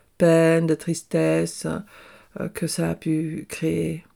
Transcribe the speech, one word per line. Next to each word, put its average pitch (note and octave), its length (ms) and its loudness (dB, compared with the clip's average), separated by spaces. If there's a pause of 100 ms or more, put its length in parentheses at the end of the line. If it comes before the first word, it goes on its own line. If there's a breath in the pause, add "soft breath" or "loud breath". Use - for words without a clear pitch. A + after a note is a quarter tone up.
(180 soft breath)
peine, E3 480 6
de D#3 80 2
tristesse, D#3+ 920 -2 (760 loud breath)
euh, - 80 -6
que - 180 -6
ça E3 240 -2
a E3 40 -4
pu D#3+ 540 -4
créer. E3 560 -4 (120)